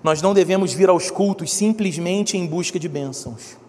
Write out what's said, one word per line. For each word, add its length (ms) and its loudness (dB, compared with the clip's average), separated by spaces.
nós 220 0
não 100 4
devemos 400 2
vir 160 4
aos 220 2
cultos 420 -2
simplesmente 800 0
em 120 -2
busca 320 -4
de 100 -6
bênçãos. 680 -10